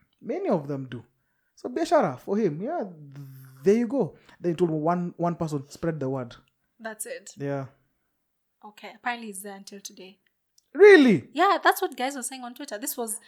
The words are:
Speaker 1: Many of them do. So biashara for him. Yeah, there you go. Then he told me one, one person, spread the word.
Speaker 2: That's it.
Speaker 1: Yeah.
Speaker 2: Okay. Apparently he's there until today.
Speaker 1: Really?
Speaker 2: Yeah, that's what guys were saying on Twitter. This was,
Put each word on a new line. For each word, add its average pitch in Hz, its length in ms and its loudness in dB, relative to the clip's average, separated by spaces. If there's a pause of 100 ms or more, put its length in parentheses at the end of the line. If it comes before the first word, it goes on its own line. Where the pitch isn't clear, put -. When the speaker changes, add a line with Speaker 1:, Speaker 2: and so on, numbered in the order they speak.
(220)
Speaker 1:
Many 339 280 -6
of 156 180 0
them 135 220 -6
do. 117 140 -12 (520)
So - 140 -12
biashara 247 500 2
for - 180 -4
him. 170 240 0
Yeah, 294 220 -6 (800)
there 196 120 6
you 233 120 0
go. 214 280 -2 (260)
Then 175 100 0
he 160 40 -2
told 170 160 2
me 160 60 -2
one, 175 400 -2
one 170 180 -2
person, 151 340 -4
spread 160 300 -6
the 131 100 -2
word. 127 260 -6 (440)
Speaker 2:
That's 220 260 -10
it. 190 320 -12
Speaker 1:
Yeah. 139 280 -4 (1000)
Speaker 2:
Okay. 208 300 -18
Apparently 233 320 -8
he's 196 160 -14
there 202 120 -12
until 202 240 -18
today. 196 380 -20 (560)
Speaker 1:
Really? 294 600 8
Speaker 2:
Yeah, 359 300 2
that's - 180 2
what 349 160 -4
guys 269 180 -4
were 269 60 -8
saying 262 220 -10
on 240 100 -12
Twitter. 254 240 -12
This 262 180 -8
was, 226 320 -6